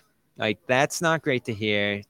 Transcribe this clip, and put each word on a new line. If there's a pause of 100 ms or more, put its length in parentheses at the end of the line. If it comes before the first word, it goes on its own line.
(360)
Like,
that's
not
great
to
hear.